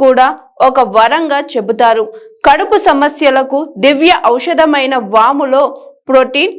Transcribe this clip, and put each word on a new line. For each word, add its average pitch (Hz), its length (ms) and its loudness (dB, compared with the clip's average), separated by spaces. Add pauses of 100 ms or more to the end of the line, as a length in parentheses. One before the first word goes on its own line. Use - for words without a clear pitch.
కూడా 262 240 4 (420)
ఒక 262 120 0 (160)
వరంగా 277 440 0 (140)
చెబుతారు. 226 500 0 (440)
కడుపు 339 300 2 (100)
సమస్యలకు 277 720 0 (240)
దివ్య 294 300 4 (180)
ఔషధమైన 277 640 0 (180)
వాములో 269 480 2 (460)
ప్రోటీన్, 262 500 0